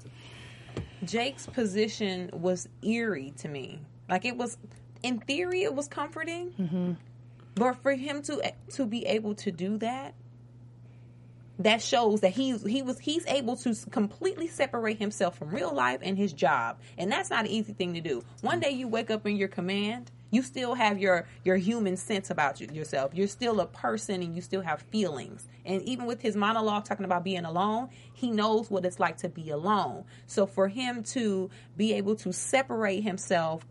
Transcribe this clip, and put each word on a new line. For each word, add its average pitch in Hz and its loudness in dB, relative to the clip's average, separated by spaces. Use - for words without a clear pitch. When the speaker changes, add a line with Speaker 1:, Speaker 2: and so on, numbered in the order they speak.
Speaker 1:
Jake's 233 -2
position 202 0
was 180 0
eerie 202 0
to 170 -8
me. 143 -8
Like, 180 0
it 247 -2
was, 240 -4
in 247 0
theory, 359 0
it 294 0
was 285 -4
comforting. 330 -6
Speaker 2:
Mm-hmm. 180 0
Speaker 1:
But 247 2
for 277 4
him 277 -4
to, - -4
to 277 -2
be 226 -4
able 208 0
to - -4
do 185 -2
that, 254 -4
that 214 4
shows 220 4
that 185 6
he's, 254 0
he 233 2
was, 254 -4
he's 311 -2
able 254 2
to 254 -2
s-, 214 -2
completely 320 -2
separate 233 0
himself 202 0
from 151 -8
real 285 -2
life 262 2
and 190 0
his 196 2
job. 135 2
And 185 0
that's 359 0
not 226 2
an - -2
easy 214 -2
thing 175 -2
to 170 -4
do. 143 -2
One 320 2
day 302 2
you 254 -4
wake 220 -2
up 214 0
in 208 2
your 196 0
command, 202 -2
you 233 6
still 254 -4
have 214 4
your, 180 4
your 185 6
human 196 2
sense 196 -2
about 147 2
you, - -10
yourself. 147 -2
You're 190 2
still 220 2
a 170 2
person 214 -2
and 170 -4
you 175 -4
still 190 -4
have 156 -2
feelings. 160 -2
And 190 0
even 240 -4
with 233 -4
his 214 2
monologue 208 2
talking 196 -2
about 180 2
being 180 -2
alone, 208 0
he 247 -4
knows 220 2
what 180 2
it's 180 -2
like 170 2
to 180 -4
be 156 -8
alone. 160 0
So 196 4
for 196 4
him 247 -2
to 196 0
be 214 4
able 208 2
to 185 -4
separate 220 2
himself 170 0